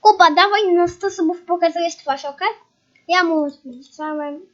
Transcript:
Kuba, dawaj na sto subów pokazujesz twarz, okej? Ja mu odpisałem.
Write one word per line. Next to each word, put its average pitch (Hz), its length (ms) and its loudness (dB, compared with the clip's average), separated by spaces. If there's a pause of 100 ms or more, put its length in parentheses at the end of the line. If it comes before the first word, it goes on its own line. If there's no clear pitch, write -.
Kuba, 403 300 6
dawaj 392 420 2
na 349 140 2
sto 381 240 -6
subów 349 340 -4
pokazujesz 339 500 -2
twarz, 294 300 -8
okej? 294 240 -6 (580)
Ja 359 160 2
mu 320 200 0
odpisałem. 294 1120 -12